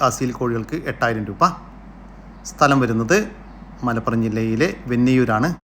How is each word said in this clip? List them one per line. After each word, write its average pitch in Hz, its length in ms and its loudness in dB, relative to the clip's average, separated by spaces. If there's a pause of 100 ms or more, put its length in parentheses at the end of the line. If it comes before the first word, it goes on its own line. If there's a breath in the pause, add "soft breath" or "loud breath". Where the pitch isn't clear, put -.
അസീൽ 123 300 -2
കോഴികൾക്ക് 117 400 -2 (140)
എട്ടായിരം 110 380 -2
രൂപ. 101 140 -2 (1080)
സ്ഥലം 139 320 4
വരുന്നത് 117 340 2 (680)
മലപ്പുറം 113 400 0
ജില്ലയിലെ 113 420 0 (240)
വെന്നിയൂരാണ്. 123 560 4 (220)